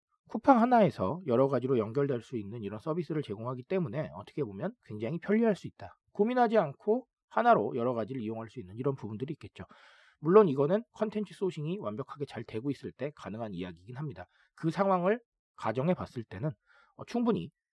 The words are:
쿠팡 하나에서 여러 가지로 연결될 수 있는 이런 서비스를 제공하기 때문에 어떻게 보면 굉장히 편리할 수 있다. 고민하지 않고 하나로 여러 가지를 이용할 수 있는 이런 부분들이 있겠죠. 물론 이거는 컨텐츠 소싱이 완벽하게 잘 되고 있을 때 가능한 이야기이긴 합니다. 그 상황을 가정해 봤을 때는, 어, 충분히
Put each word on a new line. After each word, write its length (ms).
쿠팡 320
하나에서 680
여러 220
가지로 300
연결될 440
수 140
있는 280
이런 180
서비스를 400
제공하기 420
때문에 500
어떻게 300
보면 300
굉장히 360
편리할 360
수 120
있다. 300
고민하지 460
않고 500
하나로 480
여러 160
가지를 280
이용할 280
수 100
있는 160
이런 200
부분들이 400
있겠죠. 280
물론 300
이거는 420
컨텐츠 420
소싱이 460
완벽하게 460
잘 180
되고 280
있을 200
때 240
가능한 380
이야기이긴 420
합니다. 320
그 140
상황을 520
가정해 380
봤을 320
때는, 260
어, 80
충분히 460